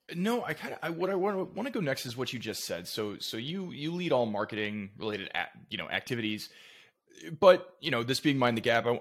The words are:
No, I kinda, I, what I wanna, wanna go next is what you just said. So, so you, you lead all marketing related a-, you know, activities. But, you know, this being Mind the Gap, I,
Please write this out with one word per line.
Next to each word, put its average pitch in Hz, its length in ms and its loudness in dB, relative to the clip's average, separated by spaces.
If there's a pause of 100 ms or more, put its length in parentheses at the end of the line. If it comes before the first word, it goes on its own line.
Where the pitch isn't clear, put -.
(140)
No, 214 300 -2
I 156 100 -4
kinda, - 280 -10
I, 160 80 -4
what 170 200 -2
I 202 40 0
wanna, 190 300 0
wanna 233 260 -6
go 233 100 -4
next 139 260 -2
is 117 100 -8
what 123 160 -4
you 127 60 -6
just 104 260 -6
said. 87 240 -6
So, 104 300 -6
so - 180 -6
you, 170 360 -6
you 143 200 -6
lead 175 200 -2
all 123 140 4
marketing 104 680 -4
related 101 380 -4
a-, - 240 -4 (120)
you 107 60 -6
know, 87 140 -6
activities. 107 600 -4 (880)
But, - 420 8
you 156 100 -4
know, 120 120 4
this 127 180 0
being 143 180 4
Mind 120 180 6
the 113 40 0
Gap, 117 260 4
I, 120 140 2